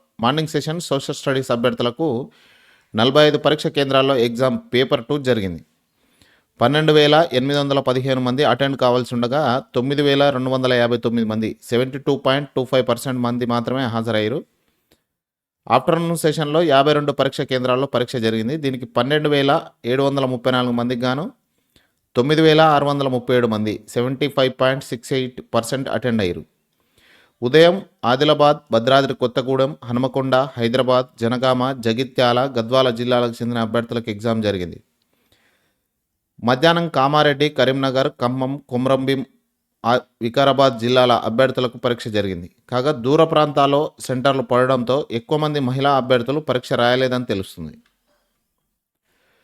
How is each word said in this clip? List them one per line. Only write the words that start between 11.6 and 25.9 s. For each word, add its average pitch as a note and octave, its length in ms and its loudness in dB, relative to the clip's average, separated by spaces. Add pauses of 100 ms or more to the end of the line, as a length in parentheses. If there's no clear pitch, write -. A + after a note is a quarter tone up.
సెవెంటీ C3 360 -2
టూ C#3 180 0
పాయింట్ C#3 400 -2
టూ C3 80 -2
ఫైవ్ B2 240 0
పర్సెంట్ B2+ 320 -4
మంది A#2+ 260 -2
మాత్రమే A#2+ 380 -2
హాజరయ్యారు. A2+ 600 -2 (1300)
ఆఫ్టర్‌నూన్ E3 460 0
సెషన్‌లో D3+ 460 0
యాభై C#3+ 300 4
రెండు D3 200 0
పరీక్ష - 280 -2
కేంద్రాల్లో B2+ 460 -2
పరీక్ష B2 300 -4
జరిగింది. A2+ 400 -2
దీనికి C3 300 -6
పన్నెండు D3 420 0
వేల C#3+ 380 2 (180)
ఏడు B2+ 180 0
వందల C#3 220 0
ముప్పై B2+ 280 -2
నాలుగు B2 200 0
మందికి A#2+ 280 -2
గాను C3+ 320 -4 (840)
తొమ్మిది D3+ 260 4
వేల D#3 180 6
ఆరు D3+ 240 4
వందల C#3+ 240 -2
ముప్పై B2+ 280 0
ఏడు A#2+ 100 2
మంది, G#2+ 420 -4
సెవెంటీ C3 400 -4
ఫైవ్ C3 320 0
పాయింట్ C3+ 240 0
సిక్స్ - 280 -8
ఎయిట్ B2+ 280 -4 (140)
పర్సెంట్ C3 340 -2
అటెండ్ A2+ 340 -2